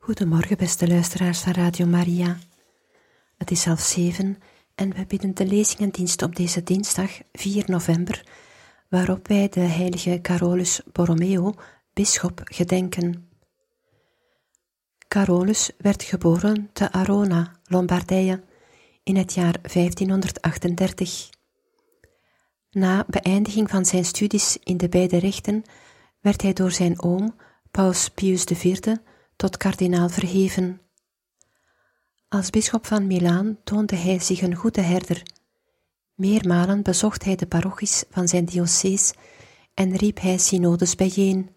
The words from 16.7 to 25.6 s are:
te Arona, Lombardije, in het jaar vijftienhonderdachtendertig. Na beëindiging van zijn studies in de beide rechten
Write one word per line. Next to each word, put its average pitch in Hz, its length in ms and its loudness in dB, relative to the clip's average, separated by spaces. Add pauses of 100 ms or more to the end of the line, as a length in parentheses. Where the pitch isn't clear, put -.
te - 200 -2
Arona, 185 600 2 (120)
Lombardije, 185 800 0 (600)
in 190 140 0
het 185 180 0
jaar 175 280 2
vijftienhonderdachtendertig. 180 1700 -2 (1400)
Na 190 380 2
beëindiging 202 640 0
van 190 140 0
zijn 180 200 2
studies - 580 -2
in 185 140 -2
de 175 120 0
beide 180 300 2
rechten 196 440 -2 (580)